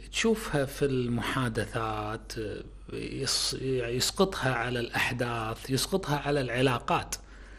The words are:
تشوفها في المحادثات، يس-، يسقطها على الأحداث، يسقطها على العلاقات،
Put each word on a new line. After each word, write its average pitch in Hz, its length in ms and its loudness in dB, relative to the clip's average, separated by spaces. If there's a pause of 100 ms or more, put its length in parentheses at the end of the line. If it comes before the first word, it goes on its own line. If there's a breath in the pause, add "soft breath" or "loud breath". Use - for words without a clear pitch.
(120)
تشوفها 214 540 2
في 143 200 0
المحادثات، 113 1500 0 (600)
يس-، - 680 -2
يسقطها 131 920 2
على 120 260 0
الأحداث، 120 920 -2
يسقطها 143 480 2
على 143 240 2
العلاقات، 123 760 2 (440 loud breath)